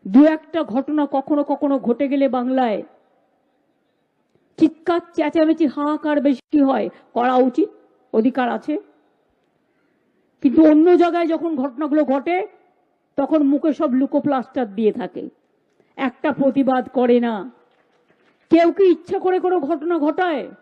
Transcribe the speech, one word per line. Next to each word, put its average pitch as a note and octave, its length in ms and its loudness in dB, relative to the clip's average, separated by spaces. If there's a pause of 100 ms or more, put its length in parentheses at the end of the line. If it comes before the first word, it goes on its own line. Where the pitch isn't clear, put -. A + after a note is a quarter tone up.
দু G3+ 140 6 (160)
একটা D#4+ 240 -8 (140)
ঘটনা D4 280 -2 (140)
কখনো C#4+ 260 -2 (100)
কখনো C#4 240 -2 (100)
ঘটে A#3+ 260 0
গেলে C#4 140 0 (120)
বাংলায় B3 420 -2 (1800)
চিৎকার E4+ 440 -2 (140)
চেঁচামেচি D#4+ 580 0
হাহাকার D4 520 -2
বেশি C#4+ 420 -2
হয়, A#3 180 0 (300)
করা B3 180 0 (140)
উচিত, D#4+ 200 -2 (440)
অধিকার B3 440 0
আছে। - 180 -6 (1700)
কিন্তু C4+ 180 2 (120)
অন্য D#4 140 6 (160)
জায়গায় E4+ 320 0
যখন E4 160 -4 (120)
ঘটনাগুলো C#4+ 400 -2 (100)
ঘটে, E4 240 -2 (840)
তখন D4 220 0 (120)
মুখে D4+ 180 0 (100)
সব D4+ 100 0 (100)
লুকোপ্লাস্টার C4+ 640 -2 (120)
দিয়ে G#3+ 200 2
থাকে, - 260 -8 (760)
একটা C#4 320 -4 (100)
প্রতিবাদ C4 440 0 (140)
করে B3 180 2 (100)
না। A#3 80 -4 (1160)
কেউ E4+ 240 4
কি G4 80 2 (100)
ইচ্ছা - 300 -6
করে F#4 120 0 (100)
কোনো F#4 100 0 (120)
ঘটনা E4 260 -4 (120)
ঘটায়? D#4+ 380 -4 (180)